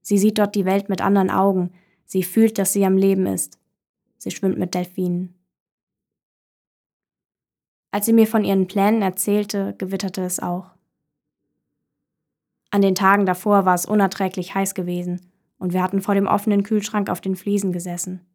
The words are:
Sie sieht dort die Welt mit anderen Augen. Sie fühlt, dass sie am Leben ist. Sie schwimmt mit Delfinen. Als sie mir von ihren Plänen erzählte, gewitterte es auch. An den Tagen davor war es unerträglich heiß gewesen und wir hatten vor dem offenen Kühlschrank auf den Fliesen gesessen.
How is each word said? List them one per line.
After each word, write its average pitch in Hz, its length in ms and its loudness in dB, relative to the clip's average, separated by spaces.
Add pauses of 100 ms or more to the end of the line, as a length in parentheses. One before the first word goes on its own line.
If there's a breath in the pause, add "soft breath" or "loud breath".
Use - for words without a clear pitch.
Sie - 180 0
sieht 214 200 2
dort 202 160 0
die 202 100 0
Welt 196 240 0
mit 185 120 -2
anderen 196 300 2
Augen. 190 420 2 (320 soft breath)
Sie 190 180 -2
fühlt, 220 360 2
dass 190 140 0
sie 196 120 2
am 190 120 4
Leben 190 300 4
ist. - 320 -6 (600)
Sie - 120 -10
schwimmt - 280 -2
mit 180 160 -4
Delfinen. 180 600 -4 (2500)
Als 208 160 -2
sie 226 60 2
mir 226 140 8
von 220 180 0
ihren 196 220 2
Plänen 208 360 0
erzählte, 202 760 -2
gewitterte 190 440 -6
es 180 160 -6
auch. 180 360 -6 (2000)
An 202 120 2
den 196 120 4
Tagen 196 320 4
davor 190 380 2
war 185 100 4
es 175 120 -4
unerträglich 190 680 -2
heiß 196 200 -2
gewesen 175 460 -4 (380)
und 180 140 -4
wir 185 100 0
hatten 190 200 0
vor 202 120 0
dem 196 120 2
offenen 202 360 0
Kühlschrank 208 460 -2
auf 185 120 -4
den 190 160 -4
Fliesen 196 360 -2
gesessen. 180 640 -8